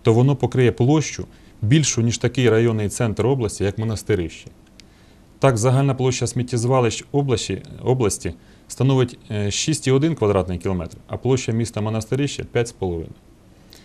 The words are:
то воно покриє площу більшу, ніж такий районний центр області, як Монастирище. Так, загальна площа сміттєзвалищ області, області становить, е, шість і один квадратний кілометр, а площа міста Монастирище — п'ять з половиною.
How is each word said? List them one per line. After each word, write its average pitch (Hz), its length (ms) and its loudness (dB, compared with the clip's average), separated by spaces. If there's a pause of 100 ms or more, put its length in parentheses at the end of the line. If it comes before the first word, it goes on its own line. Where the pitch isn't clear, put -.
то 117 100 4
воно 135 240 4
покриє 123 360 2
площу 135 520 0 (380)
більшу, 120 400 2
ніж 117 160 0
такий 123 320 2
районний 110 380 2
центр 107 380 -2
області, 120 380 -2
як 101 140 -2
Монастирище. 104 720 -4 (920)
Так, 127 200 4
загальна 131 360 2
площа 127 320 0
сміттєзвалищ 123 840 0
області, 131 500 -2 (200)
області 107 520 0 (340)
становить, 127 500 0 (120)
е, 104 200 -4
шість - 360 -4
і 131 40 2
один 143 240 2
квадратний 92 440 0
кілометр, 90 380 -6 (100)
а 104 100 -8
площа 127 360 -2
міста 113 280 -4
Монастирище — 113 720 -4
п'ять 120 160 -2
з - 40 -14
половиною. 85 400 -6 (720)